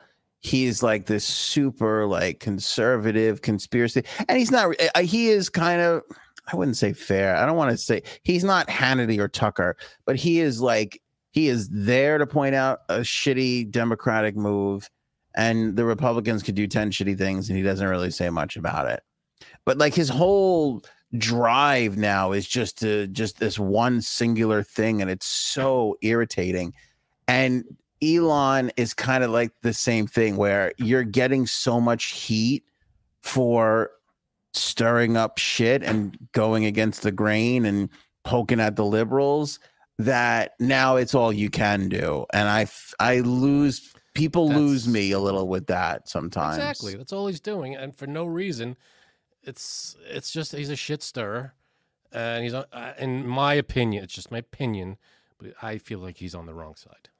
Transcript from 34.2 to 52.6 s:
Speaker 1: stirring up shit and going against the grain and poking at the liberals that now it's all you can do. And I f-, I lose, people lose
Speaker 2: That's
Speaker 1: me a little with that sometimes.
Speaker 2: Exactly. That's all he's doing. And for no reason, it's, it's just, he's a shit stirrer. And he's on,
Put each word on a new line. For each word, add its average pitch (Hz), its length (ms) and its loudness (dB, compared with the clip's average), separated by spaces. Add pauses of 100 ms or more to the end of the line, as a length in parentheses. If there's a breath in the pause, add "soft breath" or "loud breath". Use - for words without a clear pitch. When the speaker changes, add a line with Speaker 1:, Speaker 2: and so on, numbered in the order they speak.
Speaker 1:
stirring 117 640 2
up 113 200 0
shit 120 460 2
and 104 340 -2 (140)
going 110 340 2
against 107 380 0
the 104 80 2
grain 110 540 2
and 101 240 0 (340 soft breath)
poking 120 360 0
at 107 160 2
the 107 100 0
liberals 135 720 0 (400 soft breath)
that 120 600 0
now 131 360 2
it's 127 180 0
all 117 200 4
you 104 160 0
can 101 400 0
do. 78 440 -2
And 104 140 2
I 107 160 2
f-, - 360 -10
I 123 200 2
lose, 135 760 0 (200)
people 160 360 2
lose 143 360 2
Speaker 2:
That's 120 80 2
Speaker 1:
me 101 180 2
a 98 80 0
little 98 280 0
with 92 200 -4
that 87 400 -2
sometimes. 78 500 -4
Speaker 2:
Exactly. 98 380 -6
That's 127 160 -16
all 202 160 -6
he's 180 120 -8
doing. 156 360 -8
And 135 200 -14
for 139 120 -14
no 160 180 -8
reason, 165 520 -6 (680 soft breath)
it's, - 520 -14 (100)
it's 147 260 -10
just, 156 220 -8
he's 143 160 -8
a 147 60 -8
shit 147 260 -8
stirrer. 120 520 -8 (580)
And 117 320 -6
he's 120 100 -6
on, 135 180 -8